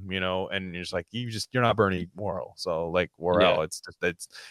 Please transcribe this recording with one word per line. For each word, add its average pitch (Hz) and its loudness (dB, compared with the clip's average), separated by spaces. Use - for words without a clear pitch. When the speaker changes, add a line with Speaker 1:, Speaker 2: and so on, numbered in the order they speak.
Speaker 1:
you 95 -4
know, 92 -2
and 92 -6
you're 90 -8
just - -8
like, 87 -4
you 120 -6
just, 107 -8
you're 127 4
not 113 4
Bernie 95 2
Worrell. 90 -6
So, 85 -2
like, 87 2
Worrell, 87 4
Speaker 2:
Yeah. 80 0
Speaker 1:
it's - -6
just, - -18
it's, 87 -2